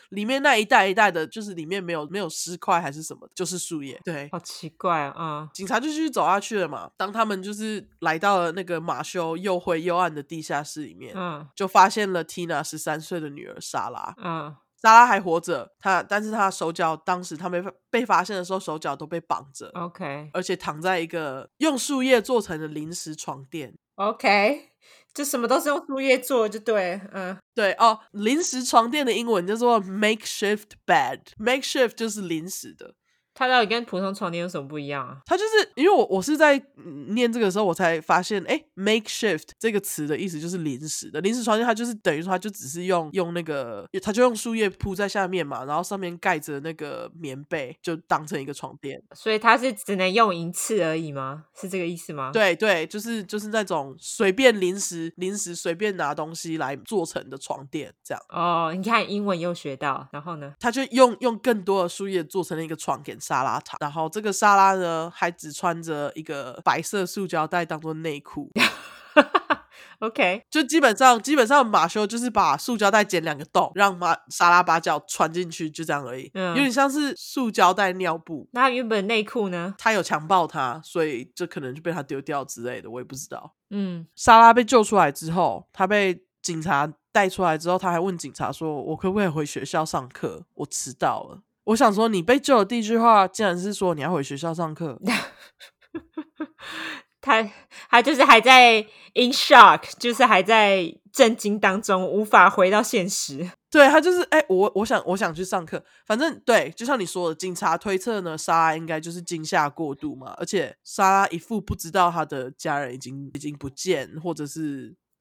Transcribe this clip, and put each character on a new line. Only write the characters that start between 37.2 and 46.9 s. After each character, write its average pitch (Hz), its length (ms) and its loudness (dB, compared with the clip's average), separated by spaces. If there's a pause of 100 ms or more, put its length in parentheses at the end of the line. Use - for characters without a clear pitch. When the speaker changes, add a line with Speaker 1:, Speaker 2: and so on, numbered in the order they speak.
Speaker 1:
这 240 60 -4
个 208 100 4
时 180 80 -2
候 214 80 0
我 170 80 0
才 165 260 0
发 170 220 2
现， 202 220 -2
诶， 294 200 -2 (120)
makeshift 208 720 -2 (100)
这 226 140 -2
个 202 80 -2
词 156 260 -6
的 147 100 -2
意 190 120 -4
思 160 120 -8
就 165 80 -8
是 180 120 -6
临 151 280 -6
时 - 220 -10
的。 151 100 -6
临 196 140 0
时 247 100 -4
床 220 140 2
垫 233 80 0
它 226 80 2
就 226 100 -4
是 233 120 -6
等 175 200 0
于 156 60 -4
说 180 80 -8
它 185 80 0
就 131 100 -8
只 110 200 -14
是 165 160 -8
用， 175 300 0
用 170 200 -2
那 175 80 -4
个， 131 480 -8 (140)
它 208 100 -2
就 233 80 2
用 247 140 4
树 226 180 -6
叶 214 160 0
铺 196 240 -6
在 196 160 -4
下 190 180 -2
面 180 160 -2
嘛， 131 220 -8
然 147 100 -4
后 170 60 0
上 196 180 -6
面 175 200 -6
盖 180 180 0
着 151 220 -8
那 156 140 -8
个 143 420 -10